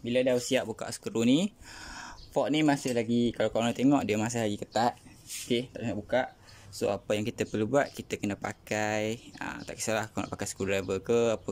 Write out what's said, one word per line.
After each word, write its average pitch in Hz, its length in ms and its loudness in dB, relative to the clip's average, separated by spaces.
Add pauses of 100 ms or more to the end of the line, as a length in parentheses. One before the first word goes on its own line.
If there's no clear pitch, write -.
Bila 123 240 2
dah 127 160 4
siap 120 240 0
buka - 240 -8
skru 117 320 -2
ni, 202 320 4 (800)
fork 127 160 2
ni 156 160 4
masih 139 240 2
lagi, 120 400 2
kalau 110 160 0
korang 117 240 2
tengok, 135 320 4
dia 107 160 0
masih 117 240 0
lagi 104 160 0
ketat. - 400 2 (240)
Okey, - 480 -2
tak 113 160 -6
nak 98 80 -2
buka. 117 260 2 (460)
So, - 240 -2
apa 104 240 0
yang 107 80 0
kita 110 240 -2
perlu 107 240 0
buat, 139 240 4
kita - 240 -8
kena 101 160 -2
pakai, 107 880 -2 (160)
ah, - 240 -8
tak - 160 -12
kisahlah 110 320 -2
kau - 80 -6
nak - 160 -6
pakai - 160 -6
screwdriver 95 480 -2
ke, 117 320 2
apa - 200 -4